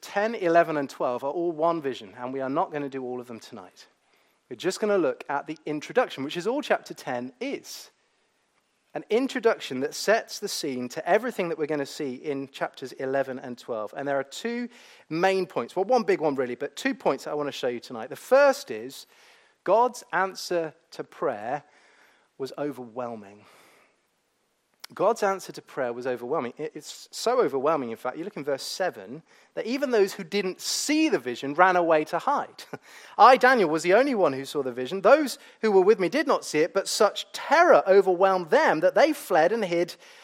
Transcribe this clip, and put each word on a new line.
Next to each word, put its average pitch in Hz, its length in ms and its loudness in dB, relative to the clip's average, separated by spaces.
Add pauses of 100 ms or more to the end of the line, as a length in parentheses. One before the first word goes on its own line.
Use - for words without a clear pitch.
ten, 220 340 -2
eleven, 165 420 2
and 139 120 -2
twelve 127 340 -4
are 139 80 -4
all 170 200 -2
one 165 300 0
vision, 117 360 -8
and 123 140 -8
we 135 100 -6
are 131 80 -4
not 160 220 -2
gonna 143 180 -8
do 131 140 -10
all 123 160 -10
of 120 80 -16
them 113 120 -14
tonight. - 480 -20 (640)
We're 127 60 -12
just 160 240 -6
gonna 208 180 0
look 139 300 0
at 139 200 -4
the 156 180 -10
introduction, 151 580 -4
which 147 140 -8
is 175 100 -6
all 269 140 -4
chapter - 320 -4
ten 127 480 -8
is. - 480 -12 (1040)
An 151 160 -10
introduction 220 720 0
that 147 160 -6
sets - 420 -2
the 202 100 -8
scene 127 420 -6
to 160 200 -8
everything 214 400 0
that 156 80 -4
we're 156 80 -2
gonna 147 180 -4
see 135 300 -8
in 135 360 -8
chapters - 420 -10
eleven 135 480 -4
and 123 180 -12
twelve. 107 400 -8
And 139 100 -6
there 139 120 0
are 135 40 -4
two 240 460 -8 (400)
main 185 380 0
points. 120 280 -8
Well, 190 100 0
one 233 180 2
big 185 180 0
one, 147 140 0
really, 123 180 -2
but - 220 -8
two 269 180 -4
points 139 300 -2
that 156 80 -8
I - 20 -6
wanna 147 180 -4
show 127 180 -4
you 120 100 -6
tonight. 120 320 -12
The 135 40 -12
first 269 540 2
is 117 380 -12 (560)
God's 226 400 2 (100)
answer 175 640 -4 (160)
to 151 120 -12
prayer 131 600 -6 (760)
was 131 220 -8
overwhelming. 117 840 -10 (1500)
God's 196 300 0
answer 190 300 -2
to 151 80 -14
prayer 127 300 -6
was 123 140 -10
overwhelming. 123 520 -4
It, 151 180 -10
it's - 340 -16
so 240 320 0
overwhelming, 139 480 0
in 113 80 -8
fact, 127 200 -8
you 160 60 -10
look 202 140 -12
in 151 60 -10
verse 135 180 -4
seven, 139 640 -8 (320)
that - 100 -8
even 262 240 -4
those 202 240 2
who 196 100 -10
didn't 185 380 -4
see - 480 0
the 196 80 2
vision 131 380 -6
ran 180 220 6
away 165 280 4
to 170 140 -4
hide. - 460 -4 (240)
<laughs> - 280 -18
"I, 247 200 10
Daniel, 240 320 6
was 156 120 0
the 175 140 4
only 269 180 4
one 170 200 2
who 135 120 -6
saw 143 160 -6
the 127 100 -4
vision. 131 300 -6
Those 277 380 6 (220)
who 220 100 2
were 190 100 8
with 190 180 6
me 175 100 2
did 285 180 0
not 214 180 0
see 151 140 -2
it, 170 160 0
but 190 120 0
such - 440 0
terror 285 560 6
overwhelmed 190 640 4
them 226 300 4
that 180 120 2
they 285 200 4
fled 175 380 2
and 220 140 -2
hid 175 300 -2 (280)